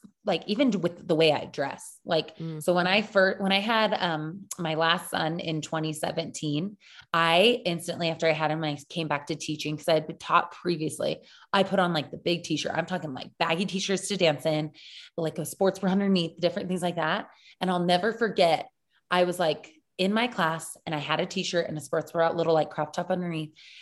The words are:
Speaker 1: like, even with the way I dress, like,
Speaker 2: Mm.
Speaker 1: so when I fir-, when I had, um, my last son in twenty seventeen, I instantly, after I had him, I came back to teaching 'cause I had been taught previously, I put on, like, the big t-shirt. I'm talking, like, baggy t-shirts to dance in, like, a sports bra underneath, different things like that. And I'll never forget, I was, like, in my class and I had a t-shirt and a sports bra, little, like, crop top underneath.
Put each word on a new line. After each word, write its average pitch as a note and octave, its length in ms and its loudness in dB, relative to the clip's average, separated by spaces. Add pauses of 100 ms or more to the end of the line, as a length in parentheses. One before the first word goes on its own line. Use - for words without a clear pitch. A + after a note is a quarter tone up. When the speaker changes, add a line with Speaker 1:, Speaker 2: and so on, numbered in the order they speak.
(260)
Speaker 1:
like, F3 220 0
even A#3 240 2
with E3+ 340 -2
the E3 100 2
way D#3 180 8
I B2+ 120 -2
dress, - 600 -8
like, D#3+ 340 0
Speaker 2:
Mm. D#3+ 240 -8
Speaker 1:
so F3+ 100 4
when F3 140 4
I G3+ 140 4
fir-, G3 380 4
when G3 120 0
I G3 80 6
had, A3 340 2
um, E3 520 -2 (120)
my D#3+ 180 -2
last E3 360 0
son E3 300 -2
in D#3+ 200 -4
twenty D#3 300 -4
seventeen, E3 840 -4 (360)
I F3 520 4
instantly, E3+ 440 -4
after D#3+ 180 0
I D#3+ 40 6
had D#3 180 0
him, D#3+ 140 -2
I D3 140 -2 (100)
came D#3+ 220 -6
back D3 180 -4
to D#3+ 80 -4
teaching D3+ 400 -6
'cause D3 140 -4
I D#3+ 60 4
had D#3 120 0
been E3 100 -10
taught - 340 0
previously, - 680 -4 (320)
I G3 120 4
put F#3+ 160 0
on, F3 140 2
like, C#3+ 160 -2
the - 80 -12
big F3 260 -2
t-shirt. - 300 -2
I'm E3 120 -2
talking, D#3+ 280 -6
like, - 240 -14
baggy E3 280 0
t-shirts F#3+ 420 -4
to G3+ 100 -2
dance E3 280 2
in, D3+ 260 0 (460)
like, D#3+ 200 -4
a D#3 80 -6
sports F#3+ 340 0
bra F#3 120 2
underneath, F#3 480 2
different E3+ 300 -2
things F3+ 120 -2
like E3+ 140 -2
that. E3 320 0 (320)
And F#3 100 0
I'll F3+ 140 0
never F3+ 300 4
forget, F#3 560 2 (420)
I F3+ 140 4
was, F3+ 140 0
like, D#3 340 -2 (240)
in G3 160 2
my A3+ 140 2
class E3 480 -2 (100)
and D#3+ 100 -2
I D3 40 -2
had D3+ 200 0
a F3+ 60 -2
t-shirt F3 420 -2
and D3+ 100 -6
a D3 40 -8
sports D#3 320 -4
bra, E3 180 2
little, E3 220 0
like, D3+ 160 2
crop D3+ 240 -6
top F3+ 180 -4
underneath. E3+ 400 -4 (300)